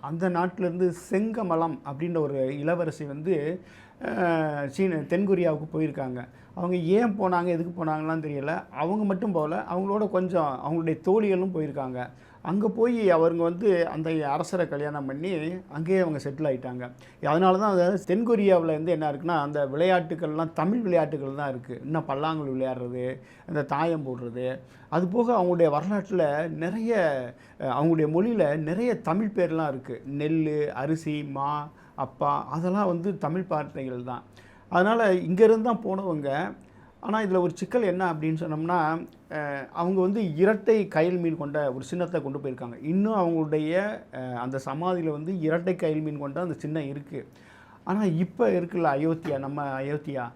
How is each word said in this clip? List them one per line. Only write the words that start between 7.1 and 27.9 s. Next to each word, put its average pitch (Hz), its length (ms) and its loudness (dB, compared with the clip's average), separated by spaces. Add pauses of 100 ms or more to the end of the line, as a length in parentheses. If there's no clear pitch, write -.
போனாங்க, 180 260 2
எதுக்கு 170 400 -2
போனாங்கலாம் 156 380 -2
தெரியல. 147 460 -4
அவங்க 180 340 -2
மட்டும் 196 280 0
போகல, 165 400 0
அவங்களோட 196 380 0
கொஞ்சம் 170 580 0
அவங்களுடைய 160 320 0
தோழிகளும் 190 560 2
போயிருக்காங்க. 131 540 -6 (320)
அங்க 202 280 0
போய் 226 400 2
அவங்க 165 340 6
வந்து 175 440 2
அந்த 156 420 -2
அரசரை 165 380 0
கல்யாணம் 147 380 -4
பண்ணி 147 260 -4 (400)
அங்கேயே 165 280 2
அவங்க 160 200 2
செட்டில் 143 260 -4
ஆயிட்டாங்க. 123 460 -4 (340)
அதனால 185 320 6
தான் 208 140 2
அந்த 180 360 4
தென்கொரியாவுல 196 580 4
வந்து 160 260 0
என்ன 156 200 0
இருக்குன்னா, 151 280 0
அந்த 143 260 -2
விளையாட்டுகள்லாம் 160 880 0
தமிழ் 190 260 0
விளையாட்டுகள் 151 560 0
தான் 147 140 -4
இருக்கு. 123 340 -8
இன்னும் 156 240 -2
பல்லாங்குழி 147 440 -2
விளையாடுறது, 127 680 -4 (280)
அந்த 151 160 -2
தாயம் 151 440 -2
போடுறது, 123 520 -6 (300)
அது 175 180 0
போக 233 260 2
அவங்களுடைய 180 380 4
வரலாற்றுல 170 800 0
நிறைய, 185 440 -2 (640)
அஹ், - 40 -8
அவங்களுடைய 151 460 2